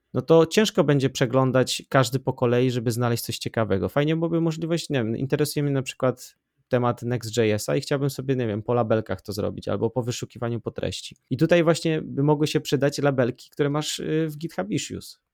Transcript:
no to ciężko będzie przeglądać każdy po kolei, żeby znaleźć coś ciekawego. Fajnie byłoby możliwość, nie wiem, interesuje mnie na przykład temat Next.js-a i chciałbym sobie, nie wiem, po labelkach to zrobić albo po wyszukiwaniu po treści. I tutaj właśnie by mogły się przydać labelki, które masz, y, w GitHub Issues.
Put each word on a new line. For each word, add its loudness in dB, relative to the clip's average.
no -2
to 6
ciężko 2
będzie 4
przeglądać 2
każdy 2
po -4
kolei, 2
żeby -2
znaleźć 0
coś -6
ciekawego. -2
Fajnie 0
byłoby 0
możliwość, -2
nie 0
wiem, 0
interesuje -2
mnie 0
na 0
przykład -4
temat 0
Next.js-a 0
i 0
chciałbym -2
sobie, -2
nie -2
wiem, -2
po -2
labelkach 0
to -10
zrobić -6
albo -2
po -4
wyszukiwaniu -6
po -8
treści. -8
I -2
tutaj 4
właśnie 2
by -4
mogły 4
się 0
przydać 0
labelki, 0
które -2
masz, -4
y, -2
w -12
GitHub -8
Issues. -6